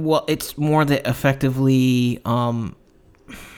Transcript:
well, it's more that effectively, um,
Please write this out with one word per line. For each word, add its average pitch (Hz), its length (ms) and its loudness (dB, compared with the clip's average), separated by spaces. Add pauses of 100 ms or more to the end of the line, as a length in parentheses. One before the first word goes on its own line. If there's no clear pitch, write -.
well, 156 240 0
it's - 300 -4
more 151 280 2
that 143 200 0
effectively, 131 1200 2
um, 117 500 -2 (840)